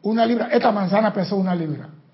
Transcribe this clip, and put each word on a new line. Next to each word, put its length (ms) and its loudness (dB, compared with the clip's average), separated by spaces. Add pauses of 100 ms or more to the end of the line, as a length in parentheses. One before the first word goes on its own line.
una 240 2
libra, 220 0
esta 240 2
manzana 400 2
pesó 240 -2
una 180 0
libra. 340 -6 (260)